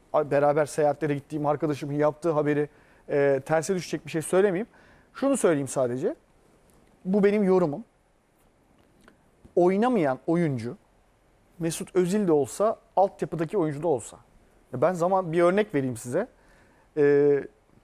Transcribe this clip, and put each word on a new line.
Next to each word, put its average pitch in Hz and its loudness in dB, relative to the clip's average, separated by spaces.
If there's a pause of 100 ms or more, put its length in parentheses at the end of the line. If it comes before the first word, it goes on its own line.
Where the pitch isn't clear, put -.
(140)
a-, 143 0
beraber 147 2
seyahatlere 147 -2
gittiğim 147 -6
arkadaşımın 147 -2
yaptığı 147 0
haberi, 147 0 (400)
e, 139 2
terse 160 -2
düşecek 170 -8
bir 147 -14
şey 160 -4
söylemeyeyim. 190 0 (460)
Şunu 277 0
söyleyeyim 147 0
sadece. 131 -4 (880)
Bu 190 2
benim 202 2
yorumum. 185 2 (1700)
Oynamayan 190 2
oyuncu, 156 -2 (840)
Mesut 170 -6
Özil 185 0
de 170 2
olsa, - 0 (160)
altyapıdaki 185 -2
oyuncu 156 -2
da 175 -2
olsa. 131 -4 (560)
Ya 127 -4
ben 165 2
zaman, 180 0
bir 170 2
örnek 190 2
vereyim 131 -2
size. 143 -6 (720)
Ee, 143 4 (400)